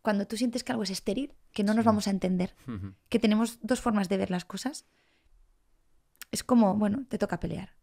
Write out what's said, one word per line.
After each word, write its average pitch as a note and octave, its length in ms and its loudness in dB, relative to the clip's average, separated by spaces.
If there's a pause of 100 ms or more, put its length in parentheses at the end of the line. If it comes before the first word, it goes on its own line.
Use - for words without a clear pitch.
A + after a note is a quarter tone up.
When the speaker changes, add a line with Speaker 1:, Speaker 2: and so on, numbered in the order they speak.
Speaker 1:
Cuando G3+ 240 0
tú G#3+ 120 -10
sientes A#3+ 260 -2
que - 80 -6
algo A#3 120 -2
es F#3 60 -4
estéril, A#3 440 -4 (180)
que G#3 140 -2
no G#3+ 80 4
nos A3 100 4
Speaker 2:
Sí. A3+ 40 6
Speaker 1:
vamos G#3 200 2
a G3 40 0
entender, F#3 440 0 (100)
Speaker 2:
Ujú. G2 280 -8 (160)
Speaker 1:
que A#3 100 2
tenemos A3+ 420 2
dos A#3+ 200 0
formas G#3 260 0
de G3 100 0
ver F#3+ 140 -2
las F3+ 140 -2
cosas, - 400 -8 (1500)
es - 140 -8
como, A3 300 6
bueno, G#3 340 0
te G#3 80 -6
toca F3+ 240 -4
pelear. - 420 -8